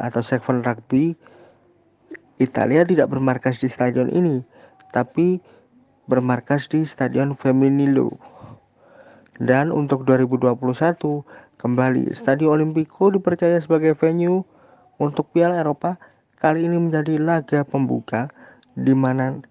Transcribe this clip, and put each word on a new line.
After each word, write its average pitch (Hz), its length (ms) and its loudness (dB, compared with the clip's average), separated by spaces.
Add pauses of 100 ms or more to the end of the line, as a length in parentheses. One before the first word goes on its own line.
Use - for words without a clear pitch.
atau 120 160 -4
Seven 123 400 -2
Rugby, 127 560 -2 (1200)
Italia 131 480 2
tidak 170 240 2
bermarkas 131 560 -2
di 127 80 -2
stadion 127 400 -2
ini, 156 320 0 (480)
tapi 170 480 -2 (640)
bermarkas 127 640 -2
di 156 160 0
Stadion 135 500 -2
Femminile. 135 800 2 (1300)
Dan 135 320 2
untuk 143 320 -2
dua 131 160 4
ribu 131 160 0
dua 123 160 2
puluh 127 240 -4
satu, 156 480 -2 (320)
kembali 127 560 0
Stadio 151 400 0
Olimpico 156 560 0
dipercaya 175 500 0
sebagai 156 380 2
venue 175 480 0 (580)
untuk 147 320 -4
Piala 175 240 2
Eropa. 165 400 -4 (400)
Kali 160 240 0
ini 170 160 0
menjadi 156 400 0
laga 156 480 0
pembuka, 123 640 -4 (480)
di 131 160 2
mana 131 560 -2